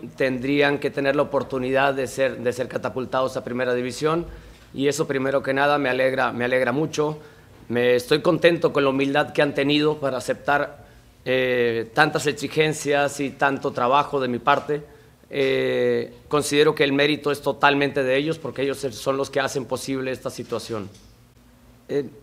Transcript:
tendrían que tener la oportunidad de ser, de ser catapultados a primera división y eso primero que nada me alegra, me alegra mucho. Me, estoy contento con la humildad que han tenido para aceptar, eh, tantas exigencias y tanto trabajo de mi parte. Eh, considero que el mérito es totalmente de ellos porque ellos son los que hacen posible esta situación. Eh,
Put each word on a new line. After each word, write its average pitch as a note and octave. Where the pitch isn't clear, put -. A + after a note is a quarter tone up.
tendrían C#3
que C3+
tener C#3
la D3
oportunidad C3
de C3+
ser, B2
de A#2
ser A#2+
catapultados B2+
a B2+
primera B2
división D3
y C#3
eso C#3+
primero C3+
que C3
nada C#3+
me C3+
alegra, C3
me A#2
alegra B2+
mucho. D3+
Me, B2
estoy D3
contento E3
con C#3+
la C3+
humildad C#3
que D#3+
han C#3+
tenido D3
para C3+
aceptar, C#3
eh, B2
tantas D3+
exigencias C#3+
y C3+
tanto C#3
trabajo C#3
de C3
mi A#2+
parte. C#3+
Eh, B2+
considero D3
que D3+
el C#3
mérito C#3+
es C#3+
totalmente C#3+
de C3
ellos D#3
porque B2+
ellos C3+
son C3+
los C#3
que C#3
hacen C3+
posible C3
esta B2
situación. A2
Eh, C3+